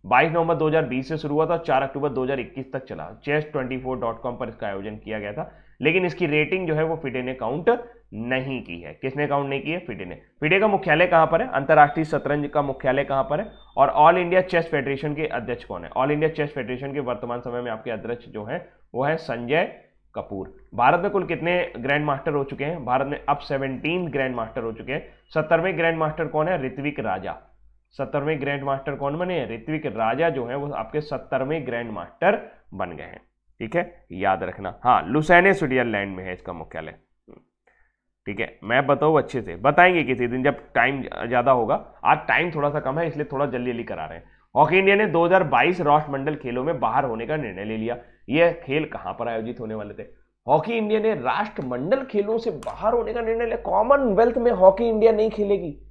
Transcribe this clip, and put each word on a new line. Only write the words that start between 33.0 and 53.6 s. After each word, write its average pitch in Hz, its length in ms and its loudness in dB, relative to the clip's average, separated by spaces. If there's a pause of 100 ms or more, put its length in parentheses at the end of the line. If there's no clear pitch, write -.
हैं, 87 160 -18 (400)
ठीक 113 160 -6
है, - 360 -6
याद 92 300 0
रखना। 92 320 -8 (100)
हाँ, 120 200 6
लुसेने 175 500 6
स्विट्जरलैंड 117 600 0
में 92 80 -10
है 92 80 -8
इसका 90 200 -10
मुख्यालय, 80 420 -12 (1300)
ठीक 104 140 -6
है। - 240 -6
मैं 127 220 2
बताऊँ 147 320 4
अच्छे 127 240 -2
से, 85 160 -10
बताएंगे 160 460 6
किसी 120 240 0
दिन 127 140 -2
जब 139 180 0 (120)
टाइम 127 300 0
ज़्यादा 120 500 0
होगा। 123 320 2 (200)
आज 135 240 2
टाइम 156 220 2
थोड़ा 147 200 0
सा 147 100 -4
कम 139 180 -4
है 170 100 -2
इसलिए 143 240 -6
थोड़ा 139 140 0
जल्दी 123 240 -4
जल्दी 120 140 -6
करा 87 200 -8
रहे 80 140 -12
हैं। - 60 -20 (340)
हॉकी 156 200 6
इंडिया 196 180 6
ने 214 100 4
दो 165 200 4
हज़ार 185 180 6
बाईस 151 360 2
राष्ट्रमंडल 147 540 2
खेलों 127 300 -4
में 165 160 -2
बाहर 131 240 2
होने 113 220 -4
का 156 100 -2
निर्णय 101 280 -6
ले 110 120 -4
लिया। 113 200 -4 (320)
यह 160 240 4
खेल - 320 -2
कहां 98 300 -8
पर 117 140 -4
आयोजित 113 320 -6
होने 110 140 -8
वाले 104 280 -10
थे? - 40 -14 (420)
हॉकी 165 240 4
इंडिया 220 280 0
ने 220 140 2
राष्ट्रमंडल 139 880 -2
खेलों 214 340 0
से 226 120 -2
बाहर 175 420 -2
होने 226 220 0
का 240 60 -2
निर्णय 226 240 0
लिया, 226 120 -2
कॉमनवेल्थ 233 840 4